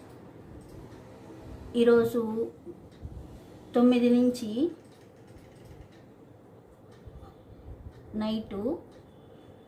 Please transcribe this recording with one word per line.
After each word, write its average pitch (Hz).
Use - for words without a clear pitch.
ఈరోజు 233
తొమ్మిది 247
నుంచి 240
నైటు 220